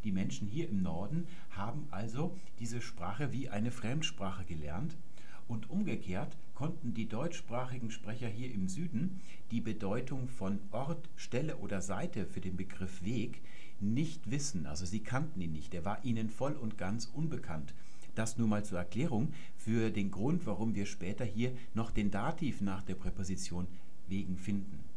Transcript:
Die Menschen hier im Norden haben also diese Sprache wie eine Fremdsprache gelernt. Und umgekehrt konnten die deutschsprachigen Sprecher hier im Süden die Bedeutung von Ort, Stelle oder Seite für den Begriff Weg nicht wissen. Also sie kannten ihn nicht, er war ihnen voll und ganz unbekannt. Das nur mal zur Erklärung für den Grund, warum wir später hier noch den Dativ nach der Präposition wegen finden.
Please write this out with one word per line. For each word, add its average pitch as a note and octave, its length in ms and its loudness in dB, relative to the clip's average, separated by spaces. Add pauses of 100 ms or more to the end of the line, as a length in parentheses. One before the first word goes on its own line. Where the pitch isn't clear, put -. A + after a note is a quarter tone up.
Die G#2 80 0
Menschen F#2 340 0
hier C3+ 220 0
im G2+ 120 0
Norden G2+ 460 0 (240)
haben A#2 400 -2
also A#2+ 460 -2 (240)
diese A#2 200 0
Sprache G2+ 520 -2
wie C3 160 -2
eine A2 240 0
Fremdsprache G#2+ 720 0
gelernt. D#2+ 520 0 (520)
Und A2+ 220 0
umgekehrt C#3 680 0 (180)
konnten C#3+ 400 0
die A2 140 0
deutschsprachigen B2 840 0
Sprecher A#2 380 -2
hier A#2 240 -2
im F#2+ 160 0
Süden D#3 520 0 (300)
die A2+ 100 2
Bedeutung B2+ 680 0
von G2 320 2 (100)
Ort, D3 460 0
Stelle C#3 400 0
oder G2 240 0
Seite G2 460 0
für F#2 140 -2
den F2+ 160 0
Begriff F#2 480 0
Weg - 380 0 (380)
nicht A#2 500 2
wissen. G#2+ 360 0
Also D2+ 200 0
sie G#2 140 0
kannten B2+ 400 0
ihn E2 120 0
nicht, D2+ 220 -2
er E2 100 0
war G#2 200 0
ihnen A2+ 260 2
voll C#3+ 240 0
und A2 240 -2
ganz G2+ 280 0
unbekannt. E2+ 680 0 (420)
Das A2+ 220 0
nur A#2 100 4
mal G#2 160 2
zur F#2+ 140 0
Erklärung A#2 560 0 (220)
für A2+ 340 2
den G2 200 2
Grund, C3 360 2
warum G#2+ 280 2
wir G2 120 2
später G2 380 0
hier A2+ 280 0 (220)
noch A2+ 160 2
den G#2 200 4
Dativ A#2+ 520 2
nach F#2+ 200 2
der F#2+ 120 0
Präposition F2+ 760 0 (400)
wegen F#2 300 2
finden. G2+ 420 0 (160)